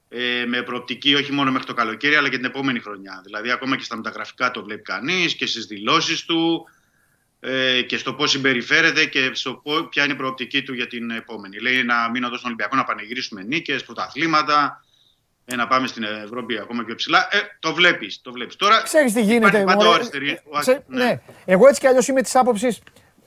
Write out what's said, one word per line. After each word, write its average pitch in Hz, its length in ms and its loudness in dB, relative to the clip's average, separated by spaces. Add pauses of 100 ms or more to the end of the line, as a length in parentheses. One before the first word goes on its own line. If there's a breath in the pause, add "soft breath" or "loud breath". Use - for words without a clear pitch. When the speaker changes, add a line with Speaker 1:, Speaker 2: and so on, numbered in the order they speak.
Speaker 1:
ε, 123 380 -4
με 120 160 -2
προοπτική 123 520 -2
όχι 139 180 0
μόνο 139 180 2
μέχρι 131 160 -2
το 123 80 -8
καλοκαίρι, 113 400 0
αλλά 143 140 2
και 127 80 -4
την 123 80 -6
επόμενη 131 360 -4
χρονιά. 98 440 -16
Δηλαδή, 107 260 -8
ακόμα 131 260 -2
και 131 80 -8
στα 117 120 -8
μεταγραφικά 110 540 -4
το 117 140 -8
βλέπει 104 180 -10
κανείς 143 520 -2
και 127 120 -6
στις 110 200 -6
δηλώσεις 156 580 -2
του, 165 440 0 (720 soft breath)
ε, 127 420 0
και 123 140 -4
στο 117 180 -4
πώς 139 160 0
συμπεριφέρεται 143 760 2
και 135 300 0
στο 127 200 -6
πο-, 151 360 -4
ποια 143 140 0
είναι 143 80 -2
η 135 40 -4
προοπτική 131 460 -4
του 131 120 -10
για 120 120 -6
την 117 240 -10
επόμενη. 107 480 -12
Λέει 127 260 0
να 117 260 0
μείνω 123 160 -4
εδώ 120 100 -6
στον 123 120 -8
Ολυμπιακό, 113 280 -4
να 127 80 2
πανηγυρίσουμε 107 580 -8
νίκες, 139 420 -6
πρωταθλήματα, 147 1000 0 (600)
ε, 123 120 -8
να 117 100 0
πάμε 131 200 2
στην 117 160 -8
Ευρώπη 107 560 -6
ακόμα 117 260 -6
πιο 113 100 -8
ψηλά. 170 360 0
Ε, 202 80 2 (220)
το 160 140 -2
βλέπεις, 160 480 2
το 127 100 -16
βλέπεις. 120 240 -12
Τώρα 214 260 4
Speaker 2:
Ξέρεις 277 300 4
τι 233 100 2
γίνεται, 220 240 6
Speaker 1:
υπάρχει 196 180 6
πάντα 190 120 4
Speaker 2:
μωρέ, 214 120 6
Speaker 1:
ο - 40 8
αριστερή-, 143 380 0
Speaker 2:
ε, - 100 -6 (100)
Speaker 1:
ο 147 80 -4
Speaker 2:
ξέ-, 147 180 0
Speaker 1:
ασ-, 285 100 -10
ναι. 254 180 -2
Speaker 2:
ναι. 196 160 0 (240 loud breath)
Εγώ 190 240 8
έτσι 269 120 6
κι 277 60 4
αλλιώς 262 220 6
είμαι 262 140 2
της - 140 0
άποψης, 240 420 2 (480 soft breath)